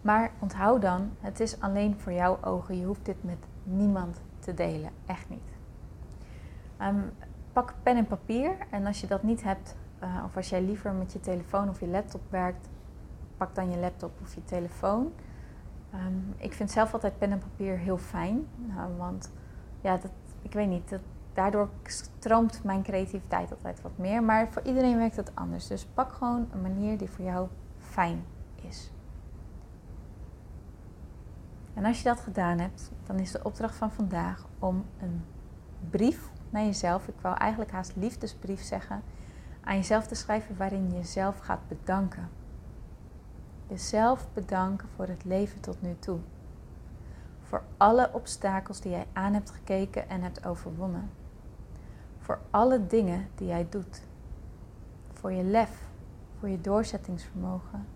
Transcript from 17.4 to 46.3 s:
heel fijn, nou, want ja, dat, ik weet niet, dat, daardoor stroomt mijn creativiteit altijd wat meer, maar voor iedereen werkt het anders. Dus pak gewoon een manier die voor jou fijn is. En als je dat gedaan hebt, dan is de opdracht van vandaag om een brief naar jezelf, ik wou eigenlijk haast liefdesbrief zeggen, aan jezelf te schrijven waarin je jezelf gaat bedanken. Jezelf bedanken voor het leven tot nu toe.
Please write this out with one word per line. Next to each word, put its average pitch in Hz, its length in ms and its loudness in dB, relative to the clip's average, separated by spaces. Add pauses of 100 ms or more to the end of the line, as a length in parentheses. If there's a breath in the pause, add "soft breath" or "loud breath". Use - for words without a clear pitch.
heel 180 200 2
fijn, 202 580 0
nou, 185 420 -4
want 180 340 -4 (500 loud breath)
ja, 185 160 4
dat, 190 140 -4 (300)
ik - 120 -8
weet 208 140 4
niet, 175 220 0
dat, 190 100 -2 (340)
daardoor 208 360 4 (140)
stroomt - 800 4
mijn 196 200 2
creativiteit 185 680 0
altijd - 300 -6
wat 180 160 -8
meer, 208 260 2
maar 220 280 6
voor - 100 -2
iedereen 254 360 6
werkt 226 180 4
het 208 200 -4
anders. 175 320 -4
Dus 196 180 -4
pak - 260 0
gewoon 240 400 2
een 190 100 -4
manier 202 360 0
die 190 120 -4
voor 180 160 -6
jou 185 220 0 (300)
fijn 170 480 0 (300)
is. - 360 -12 (2750)
En 202 120 -2
als 233 120 6
je - 60 -6
dat 240 160 6
gedaan 175 400 2
hebt, - 320 -4 (120)
dan 190 160 0
is 185 120 0
de - 120 -4
opdracht 214 320 -2
van 214 160 0
vandaag 180 560 0 (120)
om 190 260 2 (140)
een 170 240 -2 (640)
brief 226 400 4 (200)
naar 214 140 2
jezelf, 185 440 4
ik - 140 -10
wou 185 160 2
eigenlijk 220 340 2
haast 185 240 -4
liefdesbrief 196 640 -2
zeggen, 196 420 -4 (600 loud breath)
aan 196 120 2
jezelf 214 320 6
te - 80 -6
schrijven 214 420 0
waarin 190 320 2
je 180 60 0
jezelf 190 440 0
gaat - 280 -2
bedanken. 185 600 0 (1400)
Jezelf 220 640 4
bedanken 190 600 0
voor 185 120 -2
het 180 180 -6
leven 196 340 2
tot - 220 -6
nu 175 180 -2
toe. 170 200 -2 (1200 loud breath)